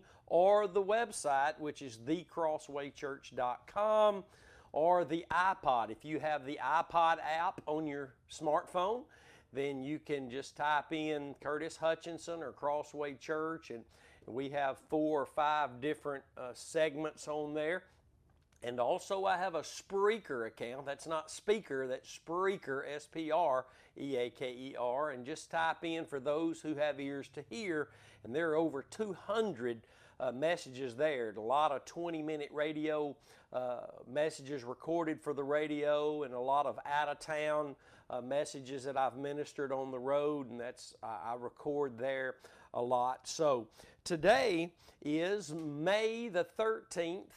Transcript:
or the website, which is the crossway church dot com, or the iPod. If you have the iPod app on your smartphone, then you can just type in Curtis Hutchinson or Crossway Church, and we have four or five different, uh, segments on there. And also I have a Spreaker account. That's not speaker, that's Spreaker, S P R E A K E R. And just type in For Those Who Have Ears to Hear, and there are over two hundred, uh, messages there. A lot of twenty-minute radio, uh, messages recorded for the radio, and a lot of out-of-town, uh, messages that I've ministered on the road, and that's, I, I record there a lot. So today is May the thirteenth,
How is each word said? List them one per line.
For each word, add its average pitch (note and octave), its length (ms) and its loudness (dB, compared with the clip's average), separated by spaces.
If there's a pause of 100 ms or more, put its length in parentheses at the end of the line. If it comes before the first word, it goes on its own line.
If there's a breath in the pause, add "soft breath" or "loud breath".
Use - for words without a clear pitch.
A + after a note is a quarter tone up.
(280 loud breath)
or G3+ 400 8
the F#3+ 140 2
website, D#3 800 2
which D3+ 220 -6
is A#2 240 -10
the D#3+ 180 0
crossway D3 680 -4
church C#3 440 -10
dot B2 320 -2
com, G#3+ 560 4 (480 loud breath)
or F3 340 6
the E3 260 -2
iPod. D#3 600 2
If G#2+ 120 -12
you D3+ 160 -4
have D3 280 -2
the D3 120 -6
iPod E3 600 4
app D#3+ 480 -2
on D#3 180 0
your C#3+ 300 -6 (160)
smartphone, F3+ 720 2 (500 loud breath)
then C#3 300 -2
you D3 160 -4
can C#3 320 -4
just C3 260 -8
type D3 340 0
in D3+ 520 -2
Curtis D3+ 340 -4
Hutchinson E3 640 -2
or C3 100 -8
Crossway D3 600 -4
Church, D#3+ 560 -4
and A#2 140 -10 (420 loud breath)
we C3 240 -4
have C#3 300 0 (100)
four D#3 320 2
or B2+ 60 0
five D3 520 0
different, D3 440 -4 (120)
uh, B2+ 200 -10
segments D#3 720 0
on D3+ 260 -4
there. D3+ 300 0 (800 soft breath)
And B2 160 -4
also F3+ 460 0
I F#3+ 120 4
have F#3 160 0
a D#3 80 -2
Spreaker G3 840 0
account. B2+ 400 -8
That's C#3 180 -8
not D#3 240 -4
speaker, D#3+ 560 0
that's - 400 -8
Spreaker, E3+ 560 0 (100)
S C#3+ 140 -8
P D#3+ 240 -6
R D3+ 380 2 (280 loud breath)
E C#3 200 -4
A B2 160 0
K B2+ 180 -6
E C3 300 -10
R. C3 320 0
And B2 120 -8
just C#3+ 280 -10
type D#3+ 320 0
in E3 200 -2
For D3 160 -6
Those D#3 420 0
Who D#3 120 -2
Have C#3+ 260 0
Ears C#3 360 -4
to D3 120 -10
Hear, F3+ 420 -2 (340 loud breath)
and A2+ 100 -10
there E3 160 2
are D3+ 60 2
over D3+ 260 2
two G#3 320 -6 (140)
hundred, B2+ 540 0 (380 loud breath)
uh, B2+ 120 0
messages C3 640 -2
there. B2+ 420 0
A G#2+ 40 -6
lot C#3 300 4
of B2+ 140 -4
twenty-minute D#3 680 -4
radio, D3+ 600 0 (360 loud breath)
uh, B2 300 -4 (280)
messages C#3+ 540 -2
recorded D#3 580 -2
for D3 120 -2
the C#3 100 -4
radio, D3 800 2
and B2+ 100 -8
a B2 60 -2
lot C#3 260 4
of B2 200 -4
out-of-town, D3+ 880 0 (340 loud breath)
uh, B2 120 -4
messages C3+ 640 -4
that C3+ 100 -4
I've B2+ 220 0
ministered C#3+ 540 -4
on C3+ 200 -2
the C3 80 -4
road, C#3+ 500 0
and A#2+ 100 -8
that's, A#2+ 440 -10
I, A2 300 -6
I - 40 -6
record C3+ 600 -2
there C3 380 -2 (380 loud breath)
a B2 80 0
lot. B2 460 2
So C3+ 400 2 (380 loud breath)
today F3 640 6 (320 loud breath)
is D#3+ 500 0
May F#3+ 760 0
the F3 160 2
thirteenth, G3+ 920 -2